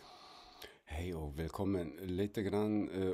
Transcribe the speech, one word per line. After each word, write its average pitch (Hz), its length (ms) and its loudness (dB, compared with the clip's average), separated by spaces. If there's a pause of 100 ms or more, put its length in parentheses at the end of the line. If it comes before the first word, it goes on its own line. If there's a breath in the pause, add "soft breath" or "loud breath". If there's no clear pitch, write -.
(840 loud breath)
Hej 85 320 -4
och 76 240 -4
välkommen. 87 500 2 (120)
Lite 98 420 0
grann, 104 460 4
eh, 95 240 2